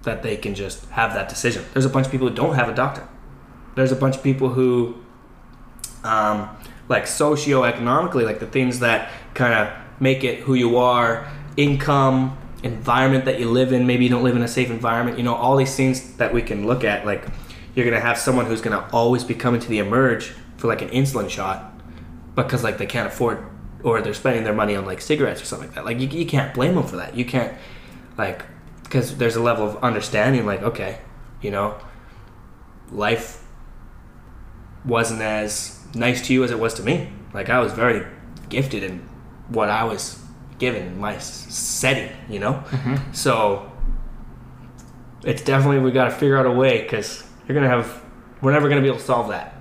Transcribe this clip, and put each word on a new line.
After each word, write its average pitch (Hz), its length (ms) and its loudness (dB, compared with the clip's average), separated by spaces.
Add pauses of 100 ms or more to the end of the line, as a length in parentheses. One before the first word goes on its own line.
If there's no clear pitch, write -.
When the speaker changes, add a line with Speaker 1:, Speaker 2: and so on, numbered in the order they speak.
Speaker 1:
that 110 200 -4
they 110 120 -2
can 101 200 -6
just 95 340 -8
have 110 240 0
that 98 160 -4
decision. - 340 -2 (100)
There's 135 120 4
a 131 40 4
bunch 131 180 2
of - 40 -6
people 127 160 2
who 113 60 0
don't 139 220 2
have 120 140 2
a 110 40 -4
doctor. 127 300 -2 (720)
There's 131 160 4
a 131 40 4
bunch 135 220 2
of - 60 -10
people 131 260 2
who, 123 460 2 (1080)
um, 107 460 0 (400)
like, 107 160 2
socioeconomically, 139 1200 2
like, 107 140 -2
the 113 80 -8
things 123 320 0
that 117 300 2 (260)
kinda 113 380 2 (260)
make 131 240 2
it 120 160 -2
who 135 160 2
you 120 220 4
are, 120 480 4 (320)
income, 135 800 4 (280)
environment 127 600 2
that 131 140 0
you 117 100 0
live 127 220 4
in, 123 160 4
maybe 123 160 4
you 123 60 4
don't 123 140 4
live 123 120 4
in 120 60 4
a 117 60 0
safe 120 220 0
environment, 117 480 0
you 120 60 -2
know, 120 120 0
all 123 200 2
these 135 200 2
things 131 420 0
that 117 160 0
we 117 80 2
can 101 240 -4
look 120 180 2
at. 101 220 0
Like, 101 200 -2 (500)
you're 123 100 2
gonna 117 140 2
have 117 180 2
someone 127 300 2
who's 113 140 -2
gonna 104 300 0
always 117 320 4
be 117 120 -4
coming 120 260 2
to - 80 -10
the 110 100 2
emerge 113 520 2 (260)
for, - 100 -2
like, 110 140 0
an - 80 -8
insulin 123 400 0
shot 95 440 -6 (640)
because, 120 280 0
like, 110 140 -2
they 101 80 -4
can't 113 220 -2
afford 113 300 0 (460)
or 113 180 2
they're 104 120 -2
spending 117 300 0
their 107 100 0
money 107 220 2
on, 98 100 -4
like, 95 160 -8
cigarettes 147 400 0
or - 40 -12
something 80 240 -10
like - 60 -16
that. 71 100 -10
Like, 117 140 -4
you, 131 80 -2
you 156 180 -4
can't - 280 0
blame 139 220 2
them 151 100 2
for 90 120 -8
that. 87 180 -10
You 120 100 -2
can't, 120 280 -2 (640)
like, 95 260 -4 (460)
'cause - 280 0
there's 117 180 2
a 113 60 0
level 113 260 2
of 104 160 -6
understanding, 113 600 2
like, 98 160 -2
okay, 101 360 -4 (440)
you 104 100 -4
know, 101 240 -2 (1160)
life 104 520 -2 (1400)
wasn't 117 360 0
as 107 580 -4 (140)
nice 120 340 0
to 127 60 4
you 127 100 6
as 120 80 0
it 113 80 -2
was 113 160 0
to 92 80 -8
me. 139 260 0 (240)
Like, 101 160 -6
I 123 100 4
was 110 140 0
very 110 320 2 (440)
gifted 113 340 -2
in 92 240 -10 (420)
what 110 200 0
I 110 140 2
was 107 360 -6 (400)
given 117 240 -2
in 90 160 -10
my 104 160 -4
s-, - 380 -14
setting, - 560 -2 (200)
you 104 100 -6
know? 104 140 0 (160)
Speaker 2:
Mm-hmm. 135 440 -2
Speaker 1:
So, 110 580 2 (1500)
it's - 180 -2
definitely, 139 380 4
we 131 120 4
gotta 123 200 4
figure 139 260 4
out 135 80 4
a 127 60 4
way, 123 340 4
'cause - 380 -6 (240)
you're 135 80 0
gonna 139 140 4
have, 120 320 0 (400)
we're 135 120 4
never 147 160 4
gonna 139 120 4
be 135 60 4
able 123 120 2
to - 40 -12
solve 120 260 0
that. 92 320 -8